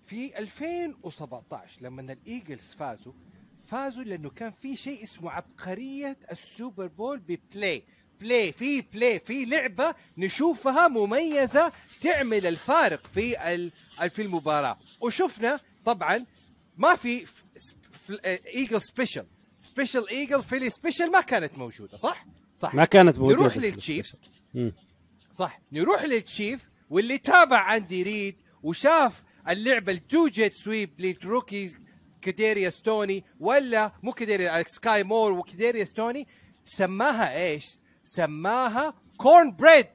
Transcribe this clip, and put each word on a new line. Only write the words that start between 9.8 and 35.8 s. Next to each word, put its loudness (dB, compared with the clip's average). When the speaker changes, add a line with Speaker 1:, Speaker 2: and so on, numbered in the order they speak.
Speaker 1:
نشوفها 2
مميزة 0
تعمل 0
الفارق 0
في -4
ال-، -6
في -8
المباراة. -2
وشفنا -2
طبعا 0
ما 4
في -6
ف-، -20
ف-، -16
آه، -4
إيجل -2
سبيشال، -6
سبيشال -4
إيجل، -2
فيلي -4
سبيشال -4
ما 6
كانت -4
موجودة، -14
صح؟ -6
صح. -6
Speaker 2:
ما 8
كانت 8
موجودة 6
Speaker 1:
نروح 6
Speaker 2:
في -4
Speaker 1:
للتشيفز. -6
Speaker 2:
مم. -2
Speaker 1:
صح. -8
نروح 0
للتشيف -6
واللي -2
تابع 6
أندي -4
ريد -4
وشاف 2
اللعبة 0
التو 2
جيت 0
سويب -6
للروكي -6
كاديريوس -2
توني، -2
ولا 0
مو -6
كاديريوس، -2
آه، 0
سكاي 0
مور 0
وكاديريوس -4